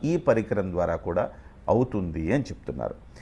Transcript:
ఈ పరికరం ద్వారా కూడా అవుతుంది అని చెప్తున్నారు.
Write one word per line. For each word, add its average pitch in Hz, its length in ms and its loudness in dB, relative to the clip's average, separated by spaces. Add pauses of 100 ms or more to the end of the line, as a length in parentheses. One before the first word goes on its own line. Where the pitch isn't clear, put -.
ఈ 165 120 2
పరికరం 104 560 2
ద్వారా 85 240 2
కూడా 87 340 0 (380)
అవుతుంది 92 640 2
అని 139 100 4
చెప్తున్నారు. - 520 -6 (280)